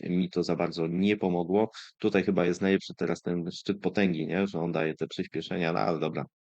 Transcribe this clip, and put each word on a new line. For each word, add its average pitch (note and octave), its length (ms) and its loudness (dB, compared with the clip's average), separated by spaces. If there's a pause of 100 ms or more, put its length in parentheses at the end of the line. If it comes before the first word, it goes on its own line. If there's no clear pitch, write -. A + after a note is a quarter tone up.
mi F2 280 0
to F2+ 120 0
za E2+ 140 0
bardzo E2+ 300 -2
nie F#2+ 300 2
pomogło. F#2 540 2 (280)
Tutaj G2+ 240 2
chyba F2+ 240 2
jest F2 140 0
najlepszy F#2+ 360 2
teraz E2+ 260 -2
ten F2 280 -4
szczyt G2+ 300 -4
potęgi, F2+ 460 0
nie? F#2 200 0
Że F#2+ 120 -4
on E2+ 140 -2
daje D#2 220 0
te - 120 -6
przyspieszenia, F2 640 -4
no C2 80 0
ale D#2+ 180 0
dobra. D#2 260 -2 (180)